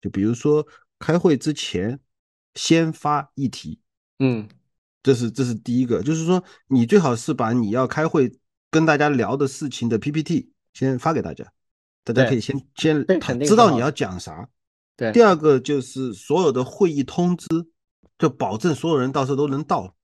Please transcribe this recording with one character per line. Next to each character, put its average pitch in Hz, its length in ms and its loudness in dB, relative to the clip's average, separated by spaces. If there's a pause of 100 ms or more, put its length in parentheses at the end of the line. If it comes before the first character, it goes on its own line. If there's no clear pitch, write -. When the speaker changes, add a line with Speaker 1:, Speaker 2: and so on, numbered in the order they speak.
Speaker 1:
就 98 100 -8
比 98 120 -2
如 110 120 2
说 147 320 0 (320)
开 160 180 0
会 170 200 4
之 151 160 -4
前 117 480 -6 (540)
先 165 380 2
发 147 440 -4
议 139 120 -2
题。 - 300 -12 (400)
Speaker 2:
嗯。 120 300 -2 (540)
Speaker 1:
这 135 120 4
是， 117 160 -2
这 135 140 -2
是 120 100 -2
第 120 240 -4
一 127 80 0
个， 107 160 0
就 147 140 -2
是 160 80 -4
说 180 180 2 (240)
你 123 180 4
最 202 140 4
好 143 160 2
是 117 180 -4
把 117 200 -2
你 117 180 0
要 123 160 0
开 156 220 -2
会 135 280 0 (360)
跟 160 120 4
大 156 140 2
家 147 100 2
聊 120 280 0
的 143 100 0
事 139 220 -8
情 120 200 -6
的 113 80 0
P 139 140 -4
P 156 100 -2
T 151 300 -4 (220)
先 131 260 -2
发 160 140 0
给 127 100 -2
大 85 100 -8
家， - 120 -14 (580)
大 120 100 -6
家 127 120 4
可 117 100 0
以 113 60 0
先， 135 180 -6
Speaker 2:
对。 131 60 -12 (100)
Speaker 1:
先 156 320 0
讨-， 190 80 4
Speaker 2:
这 311 60 0
肯 123 180 -6
定 143 80 -2
是 180 80 6
好 - 20 6
的。 226 100 8
Speaker 1:
知 180 40 6
道 143 60 0
你 113 40 -2
要 135 80 0
讲 95 300 -6
啥。 80 300 -14 (480)
Speaker 2:
对。 113 160 -4
Speaker 1:
第 233 100 8
二 196 140 8
个 147 240 4
就 143 200 -2
是 127 320 -10
所 147 300 -2
有 156 80 4
的 127 140 -2
会 170 260 0
议 143 140 -2
通 175 320 0
知， - 100 -16 (720)
就 160 100 2
保 110 300 -4
证 160 160 0
所 165 160 -4
有 151 80 2
人 131 140 -2
到 139 120 0
时 127 60 -4
候 139 60 0
都 147 100 0
能 139 160 -4
到。 135 420 -4